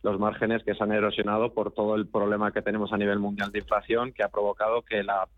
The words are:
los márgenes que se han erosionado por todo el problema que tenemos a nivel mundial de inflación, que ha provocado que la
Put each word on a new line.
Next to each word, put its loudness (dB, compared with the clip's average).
los 0
márgenes 0
que 0
se -2
han 0
erosionado 0
por -2
todo 0
el 0
problema 0
que -2
tenemos -2
a 0
nivel 2
mundial -4
de -4
inflación, 0
que -4
ha 0
provocado 0
que -2
la -2